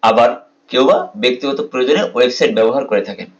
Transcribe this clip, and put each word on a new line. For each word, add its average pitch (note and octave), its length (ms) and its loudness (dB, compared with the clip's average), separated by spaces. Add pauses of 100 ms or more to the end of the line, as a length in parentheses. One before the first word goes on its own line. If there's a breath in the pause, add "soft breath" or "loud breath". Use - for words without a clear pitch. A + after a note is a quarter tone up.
আবার A2+ 260 4 (420)
কেউ B2+ 180 0
বা F3+ 80 4 (260)
ব্যক্তিগত B2+ 360 -2 (120)
প্রয়োজনে C3 320 0 (120)
ওয়েবসাইট B2 440 0
ব্যবহার A#2+ 320 0
করে G2+ 180 0
থাকেন F#2 200 -14 (120)